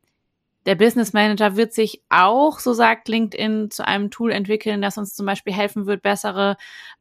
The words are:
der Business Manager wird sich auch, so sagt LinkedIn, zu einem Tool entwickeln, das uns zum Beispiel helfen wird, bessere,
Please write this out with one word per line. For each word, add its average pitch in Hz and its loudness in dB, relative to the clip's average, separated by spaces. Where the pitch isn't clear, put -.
der 190 2
Business 226 2
Manager 208 2
wird 226 0
sich 220 -2
auch, 233 4
so 254 0
sagt 226 2
LinkedIn, 220 -2
zu - -10
einem 202 -2
Tool 233 -2
entwickeln, 202 -2
das 202 -4
uns 208 -8
zum 202 -8
Beispiel 196 -4
helfen 202 -4
wird, 202 -2
bessere, 202 -2